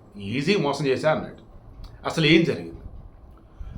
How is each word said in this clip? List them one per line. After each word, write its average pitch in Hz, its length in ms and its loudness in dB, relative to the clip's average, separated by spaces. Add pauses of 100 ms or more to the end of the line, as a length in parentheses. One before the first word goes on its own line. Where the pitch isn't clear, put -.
(220)
ఈజీగా 151 400 0
మోసం 139 260 0
చేశా 131 240 2
అన్నాడు. 98 300 -6 (640)
అసలు 151 200 0
ఏం 165 180 8
జరిగింది? 98 380 -4 (960)